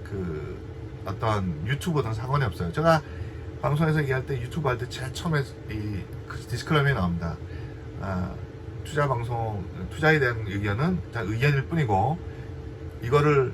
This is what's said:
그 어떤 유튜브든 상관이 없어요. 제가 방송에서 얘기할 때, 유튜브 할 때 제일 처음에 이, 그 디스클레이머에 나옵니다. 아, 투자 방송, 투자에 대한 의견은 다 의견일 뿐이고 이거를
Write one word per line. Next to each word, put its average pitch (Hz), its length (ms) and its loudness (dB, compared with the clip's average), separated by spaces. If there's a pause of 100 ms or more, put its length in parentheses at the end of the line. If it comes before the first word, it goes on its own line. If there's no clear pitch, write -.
그 85 560 -6 (460)
어떤 95 600 0
유튜브든 139 460 0
상관이 120 320 0
없어요. 87 260 -2
제가 156 300 6 (600)
방송에서 151 400 4
얘기할 131 240 0
때, 135 160 -2
유튜브 131 260 -2
할 123 100 2
때 123 120 -4
제일 - 240 -6
처음에 156 280 2 (280)
이, 104 340 -4 (240)
그 - 200 -8
디스클레이머에 139 460 4
나옵니다. 85 440 0 (640)
아, 92 340 -2 (500)
투자 147 240 0
방송, 117 560 -2 (280)
투자에 156 280 6
대한 117 280 2
의견은 104 640 0
다 117 100 -4
의견일 131 460 2
뿐이고 135 500 2 (840)
이거를 139 500 6